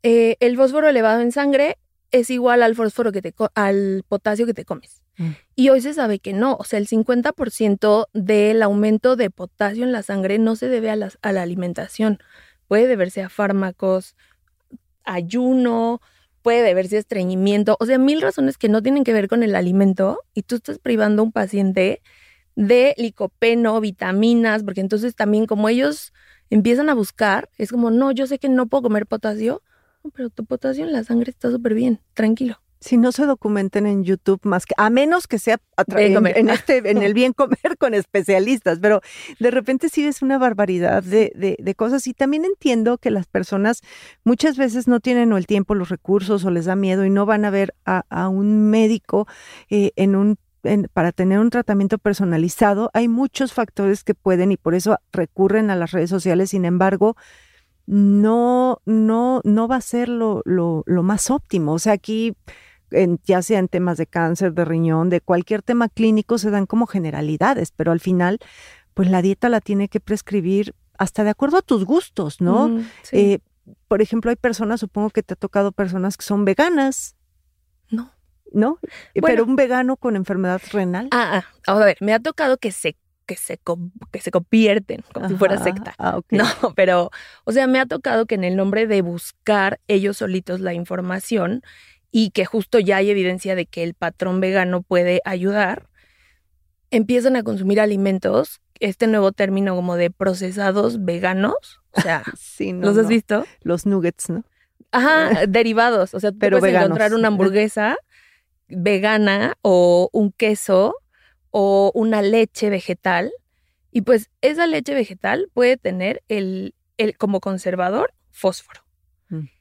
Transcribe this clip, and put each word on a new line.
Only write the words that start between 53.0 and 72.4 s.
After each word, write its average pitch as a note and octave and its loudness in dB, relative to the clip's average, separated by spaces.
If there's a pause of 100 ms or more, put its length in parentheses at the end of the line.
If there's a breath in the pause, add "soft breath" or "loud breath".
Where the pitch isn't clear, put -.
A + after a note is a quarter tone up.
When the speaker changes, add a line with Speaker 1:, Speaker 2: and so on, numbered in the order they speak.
Speaker 2:
muchos B3 -2
factores G3+ -2
que G#3 -2
pueden F#3 0
y F3+ 0
por E3 -2
eso F#3+ 0 (120)
recurren G3 0
a F#3+ 0
las E3+ -2
redes F3 -2
sociales. F#3 0
Sin F#3 -2
embargo, F#3+ 2 (720 soft breath)
no, A3+ 2
no, A3 2
no A3 2
va C4 0
a A#3 -2
ser A#3+ -4
lo, A3+ -2
lo, E3+ 0
lo F3+ 0
más G3 -2
óptimo. E3+ -2
O E3+ -2
sea, G#3+ 0
aquí, A3 -4 (540 loud breath)
en, F3 2
ya F3+ 2
sea G#3+ 0
en F#3 0
temas F3 -2
de D#3+ -4
cáncer, E3+ -2
de E3+ 0
riñón, E3 0
de F3 0
cualquier F3+ -2
tema A#3+ 0
clínico, A3 0
se G#3 -2
dan G3+ 0
como A3+ 0
generalidades, D#3+ -2
pero E3 -2
al E3 0
final, F#3 0 (560 loud breath)
pues F#3 2
la F3+ 2
dieta G3 0
la - 2
tiene G3+ -2
que - -4
prescribir G3 -2 (240)
hasta G3 -2
de G#3 2
acuerdo C#4+ 0
a F#4+ 4
tus G3 0
gustos, G#3 -2